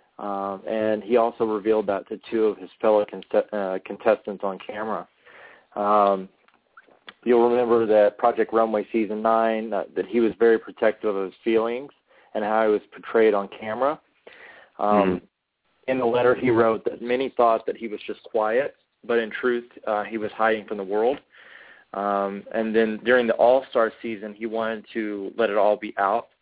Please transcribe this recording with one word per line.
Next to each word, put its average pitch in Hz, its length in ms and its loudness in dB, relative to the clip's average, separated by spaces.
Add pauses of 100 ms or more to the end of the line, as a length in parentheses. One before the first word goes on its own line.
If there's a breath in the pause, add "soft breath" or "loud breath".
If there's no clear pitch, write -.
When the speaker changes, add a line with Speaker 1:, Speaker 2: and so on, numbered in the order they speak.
(180)
Speaker 1:
um, 98 480 -8
and 107 380 -2
he 117 140 2
also 117 260 0
revealed 107 440 0
that 98 200 -4
to 107 100 -10 (140)
two 110 140 0
of 104 120 0
his 90 120 -16 (100)
fellow 107 260 2
conte-, 98 460 -4
uh, 95 340 -4
contestants 104 600 -2
on 95 200 -6
camera. 107 400 -8 (680 loud breath)
Um, 101 540 2 (960)
you'll 120 240 6
remember 120 380 2
that 104 300 4
Project 117 360 0
Runway 110 400 2
season 107 280 -2
nine, 113 520 0
uh, 95 100 -4 (140)
that 92 80 -2
he 117 160 0
was 110 180 2
very 113 180 6
protective 107 560 -4
of 98 120 -4
his 90 80 -10 (100)
feelings 117 480 -2 (420 soft breath)
and 107 120 -4
how 110 200 0
he 107 60 2
was 104 100 0 (120)
portrayed 110 400 2
on 101 160 -2 (100)
camera. 120 400 -4 (800 loud breath)
Um, 104 80 -2
Speaker 2:
Mm-hmm. - 1040 -2
Speaker 1:
in 131 80 -2
the 123 60 0
letter, 123 300 2
he 123 140 -2
wrote 113 360 2
that 110 160 -8
many 123 360 -2
thought 113 280 2
that - 120 -8
he 113 100 -10
was 104 200 -10
just - 160 -12
quiet, 113 520 -2 (300)
but 117 140 0
in 110 100 -4
truth, 120 360 -4 (200)
uh, 104 180 -2
he 107 140 -8
was 107 140 -6
hiding 110 340 -2
from 104 120 -8
the 98 60 -6
world. 110 360 0 (760 loud breath)
Um, 98 500 -2 (100)
and 110 220 -2
then 110 300 0
during 123 220 4
the 110 80 2
All-Star 120 640 2
season, 107 320 -10
he 110 140 -10
wanted 110 460 -6
to 104 440 -6
let 110 120 2
it 104 80 -2
all 104 200 4
be 104 200 -10
out 101 300 0 (140)